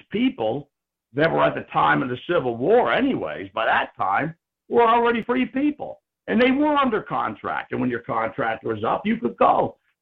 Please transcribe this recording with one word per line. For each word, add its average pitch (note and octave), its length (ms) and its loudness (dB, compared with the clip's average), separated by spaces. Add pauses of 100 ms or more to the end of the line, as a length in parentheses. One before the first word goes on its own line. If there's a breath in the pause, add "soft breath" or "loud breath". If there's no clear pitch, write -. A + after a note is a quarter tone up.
(100)
people D3 600 -2 (440)
that D3 160 2
were D3 120 2
at D3+ 120 2
the C3 80 -8 (100)
time D3+ 300 2
of C3 60 -4
the B2 100 -6 (100)
Civil C3+ 280 0
War D#3 360 2
anyways, G2+ 640 -2
by A2+ 120 -2
that G3+ 300 0
time, G#2+ 380 -2 (340)
were A#3 180 4
already A#3 380 4
free B3+ 220 0
people. C#4+ 540 -4 (280)
And G#3+ 140 2
they B3+ 80 6
were D4 260 2
under B3+ 260 2
contract. A2 680 -6
And B2 80 -2
when B2+ 100 0
your A#2 100 -4
contract A2+ 640 -4
was A2 180 -4
up, C3 240 -2
you A3 100 0
could A3+ 200 -6
go. - 400 2 (260)